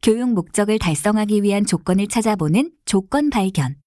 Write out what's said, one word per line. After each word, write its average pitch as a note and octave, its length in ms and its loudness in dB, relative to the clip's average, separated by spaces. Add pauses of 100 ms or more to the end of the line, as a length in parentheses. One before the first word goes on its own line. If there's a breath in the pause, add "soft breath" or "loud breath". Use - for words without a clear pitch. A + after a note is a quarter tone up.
교육 A#3+ 300 2
목적을 G#3 460 0
달성하기 G#3 640 0
위한 G3+ 240 0
조건을 F#3+ 400 0
찾아보는 G#3+ 640 0 (140)
조건 C#4 460 0
발견 F#3+ 440 -2 (120)